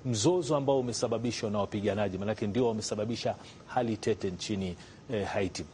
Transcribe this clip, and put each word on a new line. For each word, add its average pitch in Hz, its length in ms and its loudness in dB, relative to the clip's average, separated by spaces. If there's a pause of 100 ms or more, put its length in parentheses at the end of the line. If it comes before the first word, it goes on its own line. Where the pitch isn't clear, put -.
mzozo 139 520 2
ambao 139 240 4
umesababishwa 117 680 0
na 104 80 0
wapiganaji, 98 600 0
manake 104 280 -2
ndio 120 220 4
wamesababisha 110 640 -2 (320)
hali 117 300 0
tete 104 340 0
nchini, 92 460 -4 (360)
eh, 101 140 -2
Haiti. 98 480 -2